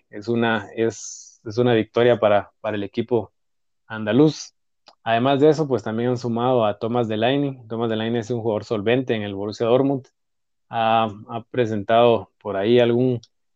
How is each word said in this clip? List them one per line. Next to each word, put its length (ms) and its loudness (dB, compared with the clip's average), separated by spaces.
es 160 -16
una, 480 0
es, 680 -6
es 120 -12
una 160 2
victoria 460 2
para, 320 2
para 160 -6
el 60 -6
equipo 500 -4
andaluz. 680 0
Además 340 2
de 120 6
eso, 180 0
pues, 160 -2
también 240 -2
han 100 -2
sumado 480 0
a 140 -2
Thomas 260 -2
Delaney. 600 -2
Thomas 220 -4
Delaney 280 -2
es 140 -6
un 80 -4
jugador 240 -2
solvente 500 -2
en 80 -4
el 140 -8
Borussia 300 -6
Dortmund, 420 0
ha, 400 0
ha 220 -10
presentado 880 2
por 180 -6
ahí 240 4
algún, 400 2